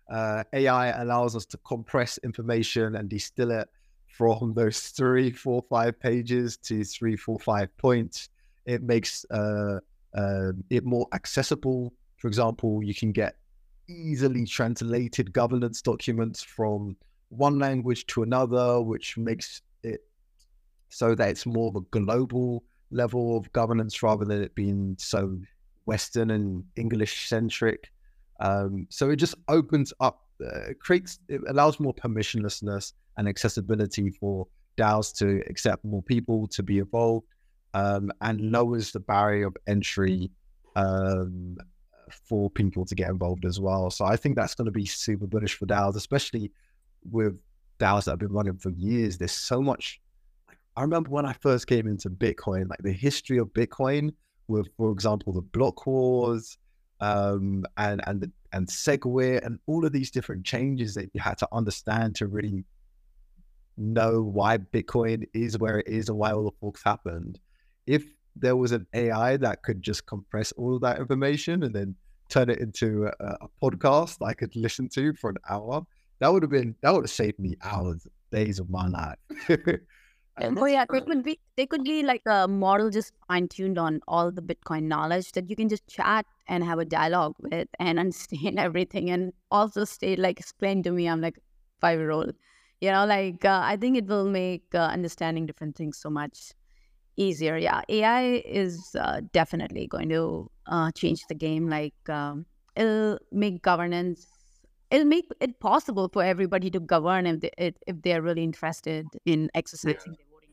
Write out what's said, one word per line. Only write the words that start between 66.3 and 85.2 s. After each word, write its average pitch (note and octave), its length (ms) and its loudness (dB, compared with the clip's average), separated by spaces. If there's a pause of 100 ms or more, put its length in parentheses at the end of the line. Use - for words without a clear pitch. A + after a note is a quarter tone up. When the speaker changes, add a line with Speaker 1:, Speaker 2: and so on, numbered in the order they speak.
Speaker 1:
all G#2+ 120 0
the G2+ 160 -4
forks - 220 -8
happened. F2 560 -2 (480)
If D3 180 2 (300)
there B2+ 220 2
was B2 160 2
an G#2+ 220 -2
A A#2 160 2
I A#2+ 280 2
that A#2 240 -2
could F#2+ 200 -4
just - 240 -6
compress G#2+ 460 -6
all B2 240 -2
of B2 60 -4
that B2 160 0
information C#3+ 640 0
and A#2 120 -2
then G2 200 -2 (340)
turn B2+ 200 4
it A#2+ 100 0
into G#2+ 480 0
a, - 360 -6
a - 60 -18 (140)
podcast C3+ 600 2
I A2 80 -2
could A2+ 240 -6
listen A#2 340 -2
to D3 240 0
for A#2 160 -4
an F#2+ 60 -6 (120)
hour, A2 340 -4 (380)
that D3 120 6
would F#3 100 6
have D3 80 0
been, A#2+ 300 2
that D#3 140 6
would C#3+ 100 4
have - 60 -6
saved - 280 0
me F#2 240 -4
hours, F2+ 440 -4 (240)
days G#2+ 280 0
of F2+ 120 -6
my F#2 180 0
life. E2+ 300 -4 (300)
<laughs> E3 100 6 (800)
Speaker 2:
And - 200 -2
Speaker 3:
Oh, B3 80 4
yeah, C#4 140 4
Speaker 2:
that's A#3+ 120 -2
Speaker 3:
there C4 80 2
could C#4+ 220 -2
be, D#4 180 -6 (160)
there C4+ 100 0
could D4 160 -4
be, D4+ 200 0
like, B3+ 240 0
a G3+ 200 6
model G3 440 2
just G#3 240 -4 (120)
fine-tuned F3+ 520 0
on D#3+ 280 0
all E3+ 240 2
the F#3 120 -8
Bitcoin E3 400 -6
knowledge D#3 500 0